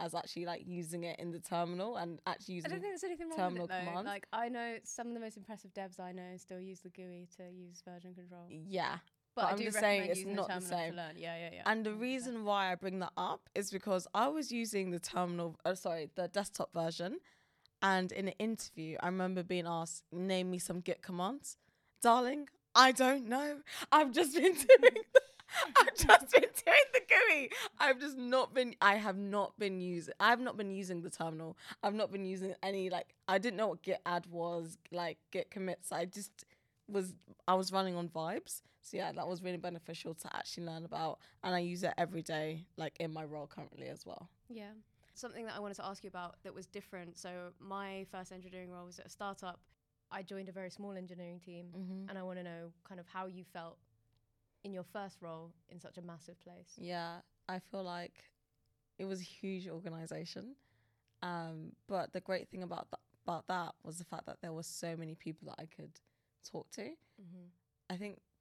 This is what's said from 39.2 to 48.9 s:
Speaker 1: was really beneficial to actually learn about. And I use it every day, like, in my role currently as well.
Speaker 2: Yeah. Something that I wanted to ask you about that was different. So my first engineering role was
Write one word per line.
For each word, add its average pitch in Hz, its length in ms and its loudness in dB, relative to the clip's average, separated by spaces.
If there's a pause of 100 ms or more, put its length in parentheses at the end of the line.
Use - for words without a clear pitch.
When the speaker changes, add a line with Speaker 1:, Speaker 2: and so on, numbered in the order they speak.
Speaker 1:
was 180 160 -6
really 180 140 -6
beneficial 165 560 -10
to - 240 -10
actually - 300 -8
learn 160 180 -10
about. 160 340 -4 (240)
And 185 120 0
I 175 60 2
use 175 240 -4
it 165 120 0
every 170 240 -2
day, 156 460 -4 (100)
like, 160 240 -6
in 165 140 -4
my 156 100 -8
role 147 220 -10
currently 135 420 -14
as - 160 -14
well. 170 240 -14 (220)
Speaker 2:
Yeah. 214 220 -14 (420)
Something 233 320 -12
that 214 100 -10
I 202 40 -8
wanted 202 160 -8
to 202 100 -10
ask 196 180 -10
you 196 40 -12
about 180 340 -12
that 190 100 -14
was 185 140 -14
different. 180 500 -14
So 180 420 -12
my 196 540 -8
first 185 180 -12
engineering 185 400 -14
role 175 140 -14
was 175 140 -18